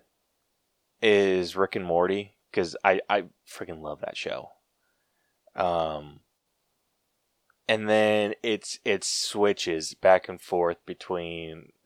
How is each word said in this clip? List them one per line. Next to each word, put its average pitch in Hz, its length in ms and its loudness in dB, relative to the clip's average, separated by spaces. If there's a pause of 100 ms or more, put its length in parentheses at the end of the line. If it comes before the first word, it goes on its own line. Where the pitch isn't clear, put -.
(1000)
is 95 560 4
Rick 95 200 2
and 98 100 -6
Morty, 92 520 0 (140)
'cause 85 320 -2
I, 98 240 4
I 101 180 0 (220)
freaking 82 360 -14
love 76 160 -10
that - 180 -10
show. - 320 -8 (1080)
Um, 78 640 -4 (1500)
and 110 200 -2
then 107 540 4
it's, 110 420 -4
it 101 200 0
switches 95 880 -2
back 92 340 4
and 92 140 -12
forth 87 460 -2
between 85 840 -10 (140)